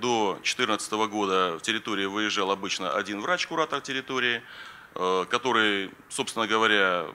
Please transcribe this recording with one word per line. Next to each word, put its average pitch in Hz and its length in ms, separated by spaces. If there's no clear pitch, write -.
до 110 420
четырнадцатого 110 680
года 95 500
в - 20
территории 107 460
выезжал 101 440
обычно 95 400
один 101 300
врач-куратор 160 600
территории, 127 640
э, 92 360
который, 107 600
собственно 117 400
говоря, 101 680